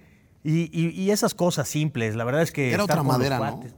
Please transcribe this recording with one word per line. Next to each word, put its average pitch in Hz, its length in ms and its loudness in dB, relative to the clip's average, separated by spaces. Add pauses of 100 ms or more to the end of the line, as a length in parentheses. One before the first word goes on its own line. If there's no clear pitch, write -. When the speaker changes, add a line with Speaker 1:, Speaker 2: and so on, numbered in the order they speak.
(440)
Speaker 1:
Y, 160 280 0
y, 165 200 0
y 190 200 -2
esas 208 220 2
cosas 175 340 0
simples, 123 480 -2
la 117 80 -4
verdad 131 180 0
es 165 100 0
que 135 200 0
Speaker 2:
Era 180 120 2
Speaker 1:
estar 160 140 2
Speaker 2:
otra - 0 -
Speaker 1:
con 143 100 0
los 131 100 4
Speaker 2:
madera, 131 220 2
¿no? - 180 -4
Speaker 1:
cuates, - 200 -16